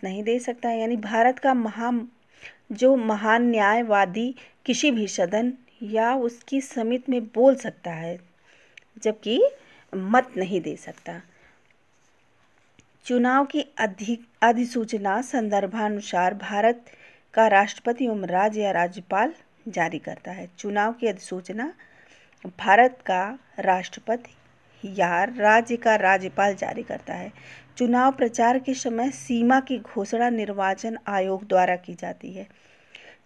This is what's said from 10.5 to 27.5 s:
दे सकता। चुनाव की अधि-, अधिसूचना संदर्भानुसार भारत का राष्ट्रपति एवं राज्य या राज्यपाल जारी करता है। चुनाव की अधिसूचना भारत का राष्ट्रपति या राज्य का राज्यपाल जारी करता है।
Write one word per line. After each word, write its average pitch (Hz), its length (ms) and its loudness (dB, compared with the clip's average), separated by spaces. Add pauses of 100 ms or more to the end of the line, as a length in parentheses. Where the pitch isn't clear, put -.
दे 156 160 -8
सकता। 170 460 -16 (1800)
चुनाव 254 400 2
की 285 200 -4 (140)
अधि-, 214 420 -4 (220)
अधिसूचना 226 800 0
संदर्भानुसार 208 1120 -2
भारत 208 500 0 (500)
का 220 120 6
राष्ट्रपति 214 580 2
एवं 214 200 -2
राज्य 202 360 0
या 202 100 0
राज्यपाल 190 640 -2 (340)
जारी 170 300 -4
करता - 340 -12
है। 180 260 -14
चुनाव 208 340 -2
की 233 140 -6
अधिसूचना 190 680 -8 (840)
भारत 240 480 6
का 196 320 -2 (200)
राष्ट्रपति 190 760 -2 (640)
या 175 240 2
राज्य 233 520 4
का 226 200 2
राज्यपाल 196 580 0
जारी - 280 -8
करता - 320 -12
है। 185 180 -12 (440)